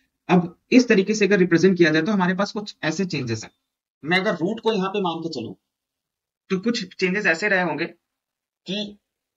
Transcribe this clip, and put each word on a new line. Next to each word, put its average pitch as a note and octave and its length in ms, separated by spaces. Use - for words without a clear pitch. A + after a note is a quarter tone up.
अब F3 260
इस B3 160
तरीके G3+ 260
से G#3 140
अगर G3+ 120
represent F3 380
किया E3 140
जाए D#3+ 100
तो G#3 100
हमारे F#3 240
पास G3+ 160
कुछ G#3+ 320
ऐसे D#3+ 220
changes B2+ 380
हैं। - 80
मैं F3+ 160
अगर F#3+ 160
root G3 240
को A3 140
यहाँ F#3+ 160
पे G3+ 120
मान E3+ 200
के D#3+ 80
चलूं - 240
तो F#3+ 100
कुछ G#3+ 240
changes F#3 320
ऐसे E3+ 200
रहे F#3+ 140
होंगे D#3+ 240
कि - 1120